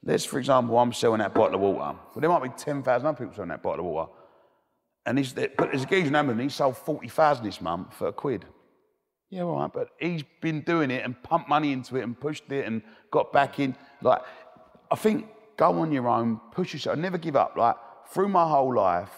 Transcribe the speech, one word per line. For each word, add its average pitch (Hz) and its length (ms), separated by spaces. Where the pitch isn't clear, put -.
let's, - 220
for 139 160
example, 127 360
I'm 120 160
selling 113 280
that 98 120
bottle 98 220
of 95 60
water. 73 360
Well, - 80
there 156 80
might 170 140
be 127 60
ten 139 340
thousand 127 240
other 151 120
people 120 140
selling 90 180
that 76 120
bottle 80 240
of 85 60
water. 78 180
And 123 100
this, 135 160
but - 380
there's 135 140
a - 20
geezer 180 220
on 143 80
Amazon, 131 240
he 135 80
sold 139 280
forty - 300
thousand 143 380
this 98 160
month 85 340
for - 140
a - 40
quid. 113 340
Yeah, 185 120
all 165 180
right, 147 120
but - 180
he's 165 240
been 156 220
doing 165 280
it 123 140
and 123 180
pumped - 260
money 147 240
into 127 260
it 123 40
and 117 160
pushed 147 320
it 135 160
and 113 160
got - 200
back 139 280
in. 135 160
Like, 123 220
I - 60
think - 320
go 170 220
on 160 140
your 123 160
own, 117 320
push 180 220
yourself, 120 260
never 180 180
give 165 200
up. - 200
Like, 117 200
through 196 200
my 175 200
whole 135 260
life 92 420